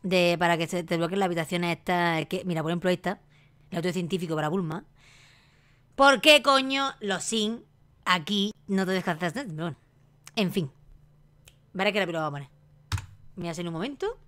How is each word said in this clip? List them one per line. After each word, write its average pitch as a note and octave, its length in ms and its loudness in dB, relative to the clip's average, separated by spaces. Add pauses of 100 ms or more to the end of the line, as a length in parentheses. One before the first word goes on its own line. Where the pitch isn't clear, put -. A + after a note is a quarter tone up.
De, F3 340 4
para E3+ 200 4
que E3 100 -2
se F3 160 -4
desbloqueen E3+ 360 -2
las G3 60 2
habitaciones E3+ 520 -2
estas. E3+ 500 0
Que, - 180 -6
mira, E3 160 -2
por D#3+ 100 -2
ejemplo, F3 180 0
esta. F3+ 300 -2 (520)
El F3+ 60 -4
auto F3 140 -2
científico E3+ 440 -4
para D3+ 140 -2
Bulma. E3 360 -4 (1080)
¿Por C4+ 260 6
qué D4+ 220 8
coño C4+ 560 2
los F#3+ 240 -4
Sin A3+ 420 -2 (400)
aquí G3 480 0 (140)
no F#3+ 180 0
te F#3 60 -2
dejan F3+ 320 -2
hacer? A3 240 -6
Pero D#3 160 -8
bueno. D#3+ 140 -8 (580)
En F#3+ 160 0
fin. D#3+ 200 -4 (1000)
Veré G3 180 0
que G#3 80 0
rápido E3+ 200 -2
lo D#3 60 -2
vamos C#3+ 160 -6
a C3+ 40 -14
poner. - 40 -20 (880)
Me F#3 60 -10
voy E3+ 80 -6
a - 20 -6
hacer F3 160 -6
un E3+ 60 -6
momento. C#4 440 -6 (100)